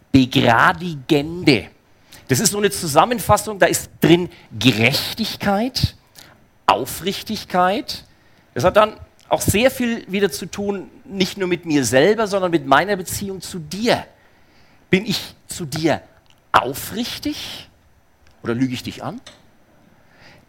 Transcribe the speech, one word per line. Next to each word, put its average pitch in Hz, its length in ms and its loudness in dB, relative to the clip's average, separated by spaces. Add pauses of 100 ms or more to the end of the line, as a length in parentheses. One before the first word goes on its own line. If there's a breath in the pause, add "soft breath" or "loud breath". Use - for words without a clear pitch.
(140 loud breath)
Begradigende. 143 1600 2 (600 loud breath)
Das 127 100 2
ist 202 140 2
so 208 40 -4
eine 202 140 2
Zusammenfassung, 202 880 0
da 180 60 4
ist - 340 -2
drin 170 300 4 (280 loud breath)
Gerechtigkeit, 135 1400 0 (720 loud breath)
Aufrichtigkeit. 185 1400 -2 (480 soft breath)
Das 120 100 -2
hat 185 140 2
dann 214 160 4 (340)
auch - 140 -2
sehr 233 280 2
viel 240 400 -4
wieder 196 220 0
zu - 140 -10
tun, 202 440 -6 (140)
nicht 185 340 -4
nur 185 120 -2
mit 175 160 -4
mir 143 180 2
selber, 180 440 4
sondern 185 240 -2
mit 151 140 0
meiner 160 300 4
Beziehung 190 460 -8
zu - 180 -12
dir. 165 460 -2 (880 soft breath)
Bin 196 140 2
ich - 260 -6 (140)
zu - 180 -10
dir 156 380 -2 (480)
aufrichtig - 1160 -6 (760)
oder 117 100 -4
lüge 123 220 -2
ich - 80 -10
dich 104 200 -12
an? 175 160 -10 (1300 soft breath)